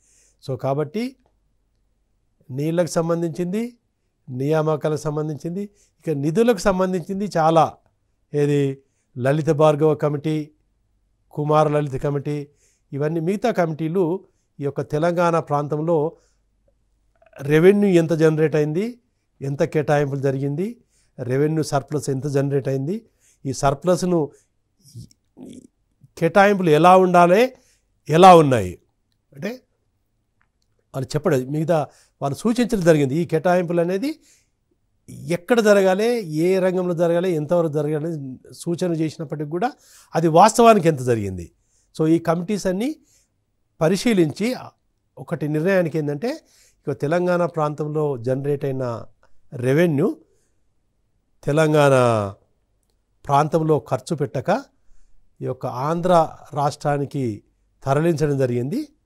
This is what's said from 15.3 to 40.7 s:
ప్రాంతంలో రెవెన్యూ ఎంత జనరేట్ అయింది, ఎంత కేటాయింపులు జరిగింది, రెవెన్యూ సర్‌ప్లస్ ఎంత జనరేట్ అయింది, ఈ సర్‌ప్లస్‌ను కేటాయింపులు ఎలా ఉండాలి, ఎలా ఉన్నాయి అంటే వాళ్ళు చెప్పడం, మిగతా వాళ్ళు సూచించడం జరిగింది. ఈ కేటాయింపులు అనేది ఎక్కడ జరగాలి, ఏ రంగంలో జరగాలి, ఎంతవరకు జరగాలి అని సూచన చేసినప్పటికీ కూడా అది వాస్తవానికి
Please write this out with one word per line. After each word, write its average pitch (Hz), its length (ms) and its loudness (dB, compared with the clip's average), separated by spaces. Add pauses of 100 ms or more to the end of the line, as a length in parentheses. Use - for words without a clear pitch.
ప్రాంతంలో 151 720 -2 (1300)
రెవెన్యూ 175 500 4
ఎంత 170 220 4
జనరేట్ 160 440 0
అయింది, 151 300 -2 (540)
ఎంత 139 220 -4
కేటాయింపులు 147 580 -2
జరిగింది, 139 460 -2 (520)
రెవెన్యూ 147 440 0
సర్‌ప్లస్ 143 480 -4
ఎంత 131 160 -4
జనరేట్ 139 420 -2
అయింది, 135 280 -4 (480)
ఈ 135 80 -6
సర్‌ప్లస్‌ను 165 800 -2 (1900)
కేటాయింపులు 190 520 4
ఎలా 170 260 8
ఉండాలి, 185 560 4 (560)
ఎలా 175 280 10
ఉన్నాయి 120 420 2 (560)
అంటే 151 140 -10 (1500)
వాళ్ళు 135 120 -6
చెప్పడం, 151 340 -2 (120)
మిగతా 151 340 -2 (360)
వాళ్ళు 139 160 -4
సూచించడం 226 420 -2
జరిగింది. 151 340 4
ఈ 170 100 0
కేటాయింపులు 170 560 0
అనేది 196 400 -4 (880)
ఎక్కడ 170 520 -2
జరగాలి, 202 440 4 (220)
ఏ 165 320 0
రంగంలో 180 360 -2
జరగాలి, 175 360 0
ఎంతవరకు 160 420 -2
జరగాలి 151 340 -4
అని 139 320 -10 (160)
సూచన 175 380 -4
చేసినప్పటికీ 156 580 -6
కూడా 196 220 -4 (420)
అది 165 140 2
వాస్తవానికి 208 600 6